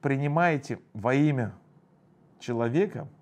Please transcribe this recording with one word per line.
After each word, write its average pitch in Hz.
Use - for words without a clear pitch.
принимаете 143
во 113
имя 139
человека 123